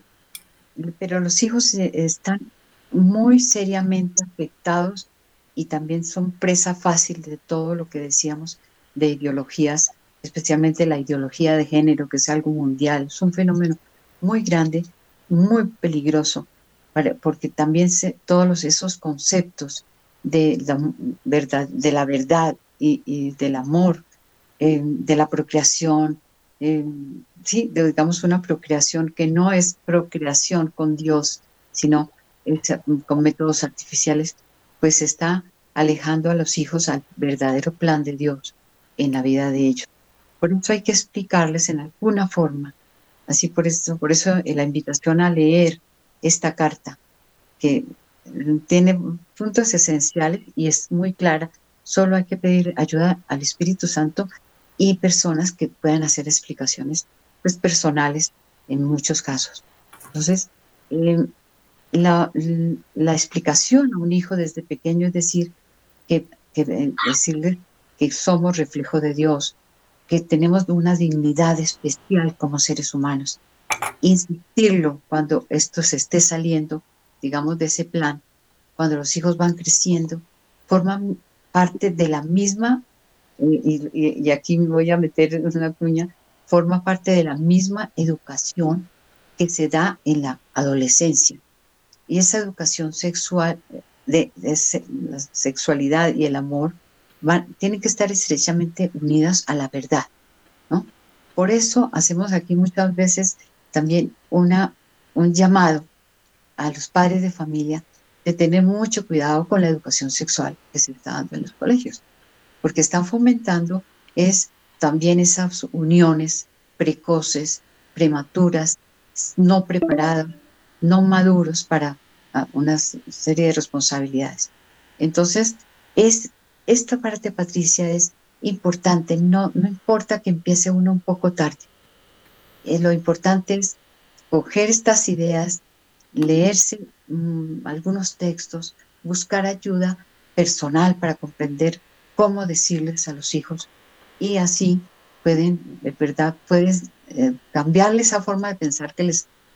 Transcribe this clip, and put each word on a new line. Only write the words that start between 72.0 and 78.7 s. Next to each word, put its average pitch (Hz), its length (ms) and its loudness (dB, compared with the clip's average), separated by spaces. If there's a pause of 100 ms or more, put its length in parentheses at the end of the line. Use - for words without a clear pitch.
como 143 220 -4
seres 147 340 -4
humanos. 139 460 -4 (600)
Insistirlo 180 1080 2
cuando 156 400 -2
esto - 320 -2
se 156 160 0
esté 170 240 0
saliendo, 160 600 -2 (400)
digamos, 147 360 -4
de 165 80 -2
ese 156 180 -4
plan, 151 380 -4 (540)